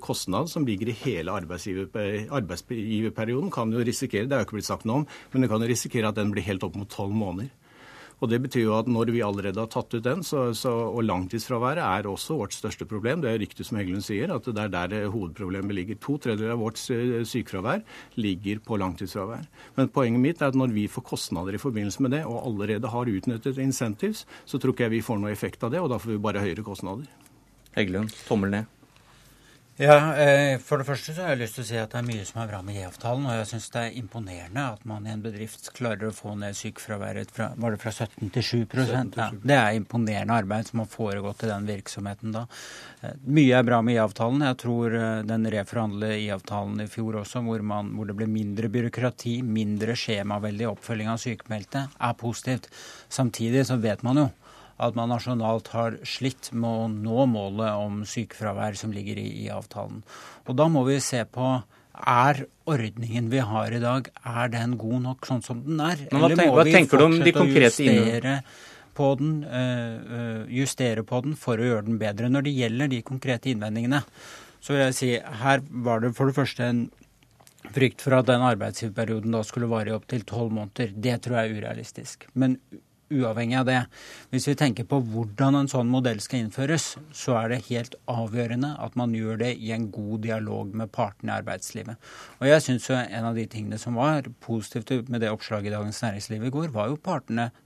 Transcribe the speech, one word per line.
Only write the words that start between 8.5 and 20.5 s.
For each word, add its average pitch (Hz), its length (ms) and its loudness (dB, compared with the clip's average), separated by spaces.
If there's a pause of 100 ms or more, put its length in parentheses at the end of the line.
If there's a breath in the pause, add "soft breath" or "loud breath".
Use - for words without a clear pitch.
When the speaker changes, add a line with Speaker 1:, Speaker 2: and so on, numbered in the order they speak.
Speaker 1:
jo 110 100 4
at 113 160 2
når 117 240 2
vi 117 80 2
allerede 101 400 -2
har 113 80 -6
tatt 120 240 -4
ut 117 80 -2
den, 147 240 -2
så, 131 240 0
så, 117 220 -2 (180)
og 113 160 0
langtidsfraværet 117 800 -2
er 101 260 0
også 98 300 -6
vårt 98 160 -6
største - 340 -8
problem, 117 320 -2
det 123 80 0
er 113 60 0
jo 107 80 -2
riktig - 240 -10
som 110 100 -4
Heggelund 98 240 -2
sier, 117 320 -2
at 120 80 -4
det 107 160 -4
er 104 160 -2
der, 90 220 -2
eh, 104 100 -2
hovedproblemet 98 720 -4
ligger. 95 260 -6
To 143 160 -2
tredjedeler 113 380 -2
av - 20 -2
vårt 110 240 -4
sy-, 120 400 0
sykefravær 113 640 -4 (340 loud breath)
ligger 104 480 -2
på 107 160 -2
langtidsfravær. 98 640 -6 (320 loud breath)
Men 131 180 2
poenget 120 300 4
mitt 160 180 0
er 139 80 4